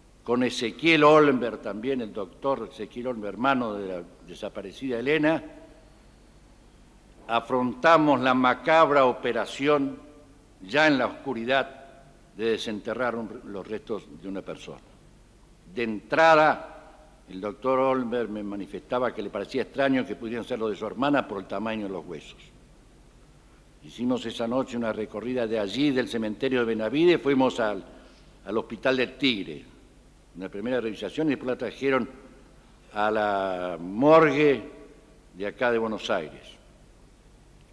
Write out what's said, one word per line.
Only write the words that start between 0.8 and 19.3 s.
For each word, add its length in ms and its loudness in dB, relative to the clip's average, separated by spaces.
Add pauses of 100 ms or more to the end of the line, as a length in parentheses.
Olmer 540 6
también, 440 -6
el 100 -10
doctor 600 -4
Ezequiel 360 -10
Olmer, 220 -6
hermano 460 0
de 120 -6
la 160 -8 (240)
desaparecida 680 -8
Elena, 460 0 (1800)
afrontamos 920 4
la 140 2
macabra 720 4
operación, 920 0 (640)
ya 240 4
en 100 4
la 80 2
oscuridad, 800 -4 (500)
de 160 0
desenterrar 640 -4
un, 300 -10
los 220 -10
restos 360 -8 (180)
de 60 -12
una 140 -8
persona. 380 -14 (920)
De 100 -4
entrada, 1500 2
el 100 -14
doctor 400 -2
Olmer 480 0
me 160 -8
manifestaba 680 -6
que 80 -8
le 80 -8
parecía 320 -6